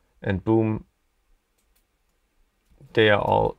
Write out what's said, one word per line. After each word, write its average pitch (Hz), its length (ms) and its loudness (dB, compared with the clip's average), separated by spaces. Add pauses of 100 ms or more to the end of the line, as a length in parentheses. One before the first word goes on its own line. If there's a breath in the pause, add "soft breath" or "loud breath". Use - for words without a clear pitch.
(200)
And 95 240 -6
boom, 110 400 -2 (2000)
they 110 160 4
are 101 140 2
all 101 360 -2